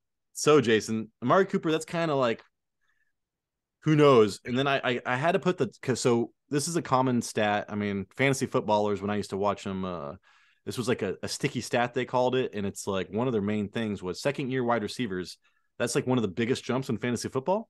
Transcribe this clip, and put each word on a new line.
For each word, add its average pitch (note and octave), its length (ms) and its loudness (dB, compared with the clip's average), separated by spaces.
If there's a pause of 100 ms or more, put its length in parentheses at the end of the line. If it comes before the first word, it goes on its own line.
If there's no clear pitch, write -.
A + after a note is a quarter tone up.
(320)
so D3 280 6
Jason, A2 500 2 (120)
Amari F3 240 4
Cooper, F3+ 260 -2
that's D#3 120 -2
kinda E3 300 -2
like, A#2+ 280 0 (1400)
who D3+ 160 2
knows? B2+ 480 8
And B2 140 -4
then C#3 80 0
I, C#3 180 0
I, B2 200 0
I B2 120 0
had D#3+ 160 0
to F#3+ 60 2
put F3+ 200 0
the, A#2 120 -2 (120)
'cause A#2 180 -2
so A#2 320 2 (180)
this C#3+ 180 -2
is E3+ 80 -4
a D#3+ 60 -2
common B2+ 380 2
stat. G#2 480 0
I G#2 60 -8
mean, G2+ 320 -4 (100)
fantasy C3 300 2
footballers, G#2 540 0
when G2+ 100 -4
I G#2 60 -2
used G2 140 -6
to G2+ 60 -6
watch G2 280 -2
them, F#2+ 200 -6
uh, E2+ 300 -8 (500)
this G#2 140 -8
was, A2+ 100 -4
like, A#2 140 0
a, F#2 200 -4
a G2+ 60 -6
sticky - 320 -6
stat, A#2+ 320 -2
they B2 140 -4
called B2+ 280 0
it. B2+ 200 -2
And G2+ 120 -6
it's, - 200 -10
like, F#2+ 240 -4
one A2+ 160 -2
of C3 60 -2
their G#2+ 100 0
main G#2 260 -2
things G#2+ 340 -6
was F2+ 200 -8
second C#3+ 280 -4
year C3 140 -2
wide A#2 180 0
receivers. F#2+ 540 -6 (420)
That's, A#2 160 -2
like, C3 120 0
one B2+ 100 2
of A#2+ 60 2
the G#2 60 0
biggest A#2 360 -2
jumps B2+ 240 -4
in A2+ 100 -2
fantasy A#2+ 300 -4
football. F#3 420 -2